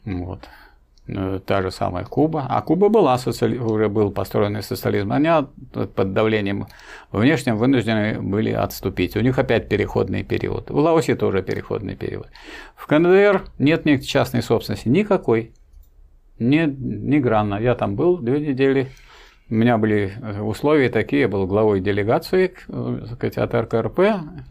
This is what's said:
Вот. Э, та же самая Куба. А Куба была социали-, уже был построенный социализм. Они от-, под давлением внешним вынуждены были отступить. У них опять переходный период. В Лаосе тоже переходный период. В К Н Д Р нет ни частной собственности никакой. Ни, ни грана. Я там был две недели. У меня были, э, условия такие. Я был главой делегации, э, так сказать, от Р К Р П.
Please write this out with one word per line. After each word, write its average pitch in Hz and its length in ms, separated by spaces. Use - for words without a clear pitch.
Вот. 90 440
Э, 95 360
та 98 180
же 95 100
самая 95 320
Куба. 151 440
А 120 140
Куба 185 260
была 175 300
социали-, 120 400
уже 110 300
был 104 240
построенный 101 500
социализм. 104 500
Они 139 140
от-, 160 240
под 98 180
давлением 104 560
внешним 120 460
вынуждены 113 680
были 107 300
отступить. 98 640
У 104 40
них 127 160
опять 127 320
переходный 101 540
период. - 480
В - 60
Лаосе 160 400
тоже 98 260
переходный 101 540
период. - 320
В - 100
К - 60
Н 151 100
Д 180 180
Р 202 220
нет 156 260
ни 151 120
частной 127 460
собственности - 440
никакой. 143 640
Ни, 147 280
ни 127 520
грана. 107 380
Я 117 180
там 104 220
был 175 220
две 131 200
недели. 135 540
У 120 40
меня 113 240
были, 104 340
э, 104 180
условия 127 480
такие. 123 340
Я 123 60
был 98 200
главой 104 320
делегации, 120 760
э, 123 320
так 110 140
сказать, 120 240
от 117 160
Р 117 120
К - 80
Р 113 140
П. 190 320